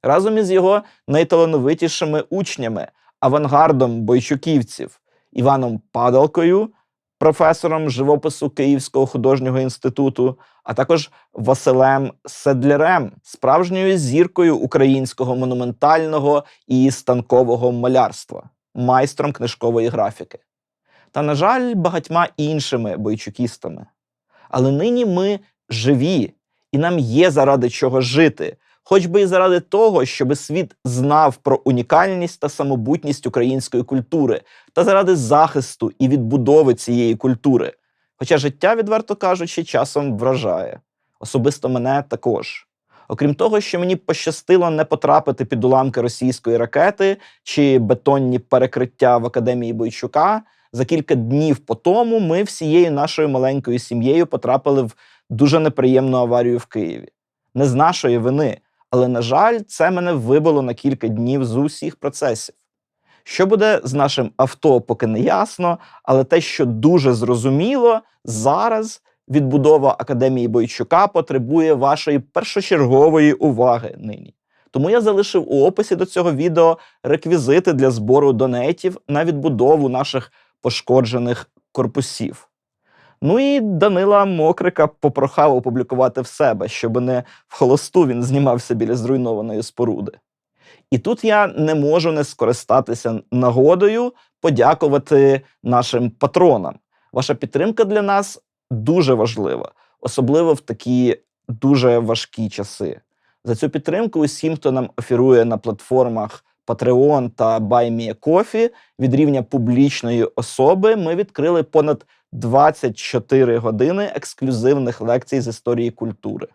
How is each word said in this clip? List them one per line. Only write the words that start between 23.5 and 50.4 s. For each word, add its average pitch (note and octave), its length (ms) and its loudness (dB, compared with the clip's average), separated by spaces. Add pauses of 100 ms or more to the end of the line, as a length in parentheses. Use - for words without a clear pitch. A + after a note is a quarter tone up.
Але C3 220 0
нині A#3 340 -2
ми F#3+ 340 -2 (300)
живі, B2+ 640 0 (380)
і C#3 60 -2
нам E3+ 220 -2
є C#3 320 2
заради C#3 380 2
чого C3 320 0
жити, B2+ 560 0 (260)
хоч F#3+ 220 2
би F#3 160 2
і G3 40 4
заради F#3 340 2
того, G3 460 2
щоби C3 300 -2
світ D#3+ 400 -8 (100)
знав C#3 500 2
про - 300 -2
унікальність E3+ 720 0
та D3 100 -4
самобутність C#3 800 -4
української B2 560 -2
культури, C3 580 -2 (320)
та E3 100 2
заради F#3+ 320 2
захисту C#3+ 840 0
і C3 80 2
відбудови C3 680 2
цієї A#2+ 400 -2
культури. B2 580 -2 (420)
Хоча D3 220 0
життя, D3 380 0
відверто A3 400 -2
кажучи, F3+ 480 -4
часом C#3 540 -4
вражає. G#2 600 -4 (400)
Особисто C3 500 -4
мене B2+ 380 -2
також. - 600 -6 (400)
Окрім C#3+ 280 -2
того, G#3+ 260 0
що F3+ 180 -6
мені F3+ 160 0
пощастило F3 760 -2
не D#3 160 0
потрапити C#3+ 600 0
під A2+ 180 -4
уламки C3 380 2
російської A#2+ 560 -2
ракети G3 600 0 (260)
чи C#3 360 2
бетонні B2 600 0
перекриття B2+ 800 0
в A#2 80 -2
Академії A#2+ 480 -4
Бойчука, D3 680 -2 (320)